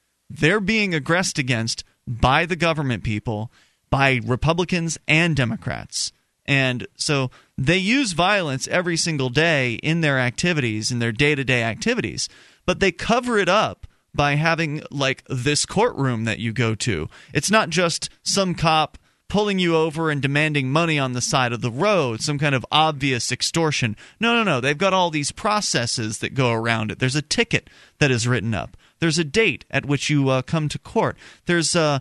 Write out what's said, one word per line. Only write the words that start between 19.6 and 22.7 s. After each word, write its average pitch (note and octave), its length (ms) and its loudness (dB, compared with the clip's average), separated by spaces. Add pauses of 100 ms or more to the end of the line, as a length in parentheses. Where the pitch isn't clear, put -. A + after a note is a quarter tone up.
over D#3+ 360 0
and C#3+ 120 -2
demanding C#3+ 480 0
money D#3+ 280 2
on C3 160 -2
the B2 60 -2
side B2+ 320 0
of A2 100 -6
the A#2+ 80 -2
road, C#3+ 500 0
some D3 180 -4
kind C#3+ 160 0
of A#2+ 160 -2